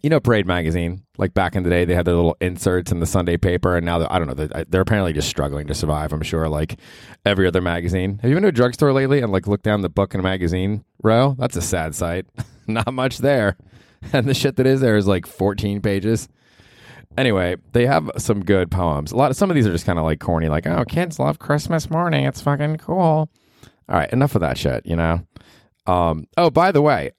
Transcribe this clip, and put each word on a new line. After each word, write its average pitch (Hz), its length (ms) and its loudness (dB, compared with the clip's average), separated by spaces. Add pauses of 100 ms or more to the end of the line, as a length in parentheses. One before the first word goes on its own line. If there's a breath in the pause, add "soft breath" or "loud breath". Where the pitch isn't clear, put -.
you 151 80 0
know, 156 100 4
Parade 107 280 2
magazine, 87 560 -2 (140)
like, 92 160 -2
back 90 220 0
in 92 80 -2
the 87 60 0
day, 87 160 2
they 87 80 0
had 87 120 0
their 87 100 2
little 85 260 4
inserts 90 500 -2
in 87 80 -2
the 82 60 0
Sunday 87 320 0
paper, 90 400 2
and 85 80 -2
now 85 140 -2
they're, 82 120 -2
I 92 80 0
don't 80 80 -2
know, 64 60 -6
they're, 76 320 -6
they're 95 160 0
apparently 95 320 0
just 73 160 -2
struggling 73 380 -4
to 76 80 -6
survive, 76 360 -2
I'm 76 120 -4
sure, 80 260 -2
like 76 280 -4 (480 loud breath)
every 98 220 2
other 90 140 2
magazine. 90 600 -2
Have 123 80 0
you 147 60 4
been 190 80 2
to 208 60 4
a - 40 0
drugstore 123 380 2
lately 135 300 2
and, 110 100 -2
like, 95 160 0
looked 101 160 0
down 104 180 2
the 90 80 -2
book 98 240 -2
and 95 100 -4
magazine 95 600 -2 (200)
row? 123 340 2
That's - 180 -6
a 85 60 -4
sad 80 340 -4
sight. 90 300 -4 (220)
<laughs> - 200 -18
Not 113 260 -4
much 127 260 -4
there. 120 380 0 (560 soft breath)
And 127 120 2
the 135 80 2
shit 135 220 0
that 131 100 2
is 131 160 4
there 113 140 4
is, 101 100 2
like, 92 220 0
fourteen 101 540 -4
pages. 104 480 -2 (880 loud breath)
Anyway, 92 400 0 (160)
they 120 120 4
have 151 320 0
some 101 260 -2
good 90 280 2
poems. 76 400 0
A 104 60 -2
lot 143 120 2
of, 131 80 -2
some 196 140 2
of 160 40 0
these 117 120 4
are 95 40 2
just 82 140 -2
kinda, 85 160 0
like, 78 200 -2
corny, 80 260 0
like, 78 180 0
"Oh, - 200 0
kids 165 340 -4
love 139 200 -2
Christmas 156 500 -4
morning. 160 360 0
It's - 160 -4
fucking 147 360 -2
cool." 165 200 -4
All 156 320 2 (600 soft breath)
right, 80 220 0
enough 135 220 2
of 95 80 2
that 65 160 -2
shit, 64 280 -2
you 82 100 -4
know? 82 320 0 (580 soft breath)
Um, 85 400 0 (120)
oh, 170 120 4
by 170 220 4
the 147 100 4
way 120 380 2